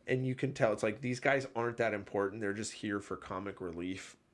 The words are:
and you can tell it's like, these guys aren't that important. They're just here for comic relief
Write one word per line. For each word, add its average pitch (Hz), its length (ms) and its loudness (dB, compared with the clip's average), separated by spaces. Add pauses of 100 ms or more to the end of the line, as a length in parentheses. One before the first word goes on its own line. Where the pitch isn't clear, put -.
and 131 180 2
you 127 100 2
can 151 180 0
tell 113 200 4
it's 107 100 -2
like, 113 180 0
these 123 180 -2
guys 135 360 2
aren't 117 220 0
that 113 160 4
important. 101 480 0
They're 101 120 0
just 104 200 -4
here 101 260 -2
for 98 160 -6
comic 95 460 -6
relief 90 560 -6 (160)